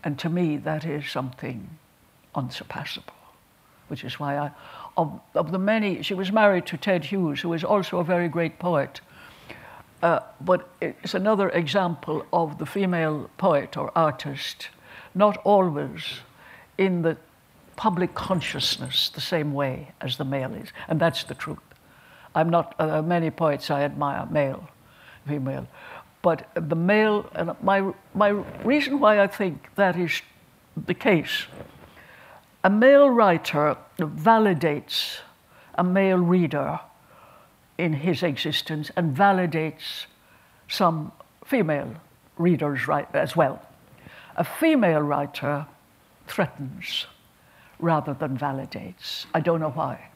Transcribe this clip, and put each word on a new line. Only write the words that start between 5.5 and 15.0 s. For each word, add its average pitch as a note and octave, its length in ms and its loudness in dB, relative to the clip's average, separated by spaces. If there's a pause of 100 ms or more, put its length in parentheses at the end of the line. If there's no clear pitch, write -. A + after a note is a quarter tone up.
the F#3 80 -2
many, G#3 420 0
she - 120 -4
was F#3 180 -4
married G3+ 360 6
to D#3+ 100 -8
Ted F3 260 0
Hughes, D#3+ 380 -2
who E3+ 100 -4
is E3 140 -2
also F#3 340 0
a E3+ 60 0
very F3 240 0
great E3 280 -4
poet. D#3+ 440 -2 (1000)
Uh, E3+ 200 4 (180)
but F3+ 300 2 (100)
it's - 340 -8
another G3 360 2
example E3+ 840 -2
of D#3+ 260 0
the D#3 80 -8
female E3 720 -2
poet D#3+ 380 0
or - 220 -6
artist C#3+ 720 -2 (440)